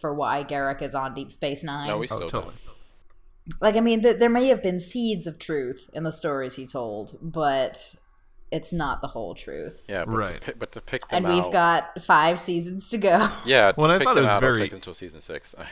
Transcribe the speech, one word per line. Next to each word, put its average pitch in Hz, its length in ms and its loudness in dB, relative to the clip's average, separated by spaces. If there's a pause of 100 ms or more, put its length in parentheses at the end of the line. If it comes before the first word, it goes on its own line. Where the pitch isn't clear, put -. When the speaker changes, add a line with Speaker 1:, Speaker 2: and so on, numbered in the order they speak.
Speaker 1:
for 147 140 -4
why 143 280 -2
Garrick 139 380 -4
is 143 140 -6
on 131 200 -4
Deep 135 180 -10
Space 143 300 -6
Nine. 143 260 -6
Speaker 2:
No, 104 100 -2
we 120 120 -4
Speaker 3:
Oh, 110 60 -4
Speaker 2:
still 90 140 -6
Speaker 3:
totally. - 240 -6 (100)
Speaker 2:
don't. - 960 -18
Speaker 1:
Like, 208 160 4
I 226 40 4
mean, 226 220 2
th-, 233 160 4
there 233 120 6
may 247 180 4
have 233 140 4
been 180 180 -2
seeds 220 460 -4
of 156 120 -10
truth 131 540 -6
in 156 120 -6
the 160 80 -4
stories 139 440 -6
he 131 100 -12
told, 113 540 -8
but 143 720 -2 (560)
it's 160 220 -6
not 147 300 -2
the 139 60 -6
whole 98 260 -10
truth. - 540 -12
Speaker 2:
Yeah, 92 180 -4
but 110 100 -4
Speaker 3:
Right. 107 120 0
Speaker 2:
to 87 120 -8
pi-, - 180 -10
but - 140 -10
to 113 80 -14
pick - 280 -8
them 180 180 0
Speaker 1:
And 180 80 2
we've 180 100 2
Speaker 2:
out 180 80 -4
Speaker 1:
got 170 500 2
five 170 380 6
seasons 180 500 -4
to 240 60 -2
go. 202 400 4
<laughs> - 80 -12
Speaker 2:
Yeah, 117 280 8
to - 60 -14
Speaker 3:
Well, 156 120 6
and 180 60 6
I - 20 2
Speaker 2:
pick 226 80 2
Speaker 3:
thought 254 60 6
it 143 80 6
Speaker 2:
them 135 40 6
Speaker 3:
was 110 60 4
Speaker 2:
out, 101 120 4
it'll 127 120 4
Speaker 3:
very 104 140 0
Speaker 2:
take - 40 -12
until 92 220 -14
season 82 260 -14
six. - 380 -12
I, 92 140 -14